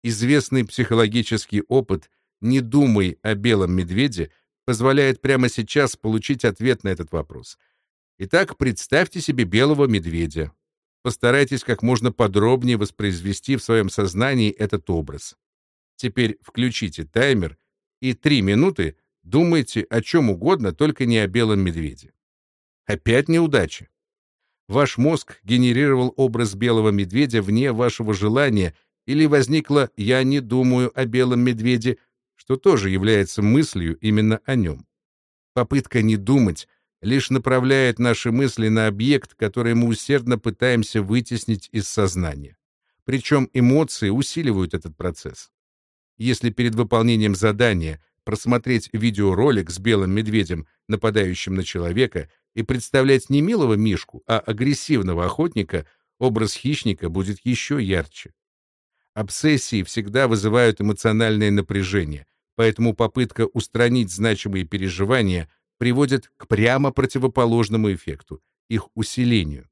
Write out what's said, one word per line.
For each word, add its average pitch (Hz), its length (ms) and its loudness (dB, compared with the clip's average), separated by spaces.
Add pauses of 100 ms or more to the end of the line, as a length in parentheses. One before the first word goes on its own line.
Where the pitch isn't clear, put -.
Известный 123 600 0
психологический 113 1040 -2
опыт 117 420 -2 (300)
«Не 127 200 0
думай 110 640 2
о 107 120 -2
белом 101 380 0
медведе» 92 580 -2 (340)
позволяет 131 560 2
прямо 131 280 2
сейчас 127 480 -2
получить 110 480 -4
ответ 117 400 0
на 98 40 -2
этот 85 240 -6
вопрос. - 460 -10 (600)
Итак, 160 380 -2
представьте 160 640 -2
себе 123 240 -2
белого 139 420 2
медведя. 82 680 -4 (500)
Постарайтесь 127 600 0
как 117 200 -4
можно 117 300 2
подробнее 117 640 2
воспроизвести 101 800 -4
в 127 60 -6
своем 110 280 0
сознании 107 600 0
этот 104 400 -4
образ. 73 460 -6 (600)
Теперь 120 460 -2
включите 113 640 -6
таймер 110 520 0 (440)
и 131 120 -2
три 139 300 2
минуты 101 540 0 (300)
думайте 151 640 2
о 117 100 2
чем 135 300 2
угодно, 107 420 0
только 151 320 0
не 117 140 2
о 104 80 2
белом 107 340 0
медведе. 80 520 -6 (720)
Опять 113 420 0
неудача. 160 600 0 (800)
Ваш 123 300 0
мозг 147 440 -2
генерировал 127 720 2
образ 117 380 0
белого 110 360 2
медведя 104 520 0
вне 117 300 0
вашего 110 420 -2
желания 107 600 0 (300)
или 151 220 2
возникло 143 680 2
«я 127 260 2
не 139 180 2
думаю 127 580 2
о 131 60 0
белом 123 360 2
медведе», 120 580 0 (380)
что - 200 -2
тоже 107 340 2
является 101 520 2
мыслью 101 560 2
именно 107 460 0
о 131 100 -2
нем. 85 320 -2 (640)
Попытка 123 500 -2
не 110 140 2
думать 104 520 0 (340)
лишь 127 280 -2
направляет 127 680 2
наши 120 320 0
мысли 117 380 0
на 110 180 2
объект, 113 480 0
который 117 400 -2
мы 117 140 2
усердно 120 500 0
пытаемся 113 640 0
вытеснить 113 720 -4
из 107 160 -4
сознания. 85 680 -4 (480)
Причем 131 480 0
эмоции 127 580 2
усиливают 110 640 -2
этот 80 220 -10
процесс. - 540 -10 (680)
Если 117 320 -2
перед 117 240 -2
выполнением 110 600 2
задания 98 680 0 (240)
просмотреть 117 680 -2
видеоролик 104 800 0
с 87 80 -12
белым 98 320 0
медведем, 101 560 -2 (220)
нападающим 101 680 -2
на 95 80 -2
человека, 87 640 -4 (260)
и 117 80 -6
представлять 131 680 0
не 143 100 4
милого 160 340 2
мишку, 104 520 -2
а 113 140 0
агрессивного 107 840 -2
охотника, 98 600 -4 (320)
образ 110 360 -2
хищника 120 540 -4
будет 95 360 -6
еще 127 340 -4
ярче. 92 540 -6 (840)
Обсессии 110 680 -2
всегда 113 440 -2
вызывают 113 540 2
эмоциональное 107 720 2
напряжение, 95 760 -2 (300)
поэтому 113 380 2
попытка 113 520 -2
устранить 120 640 0
значимые 98 540 -2
переживания 95 840 -2 (300)
приводит 127 580 0
к - 120 -20
прямо 123 420 2
противоположному 117 1000 0
эффекту — 76 500 -12 (260)
их 110 260 -4
усилению. 107 760 -2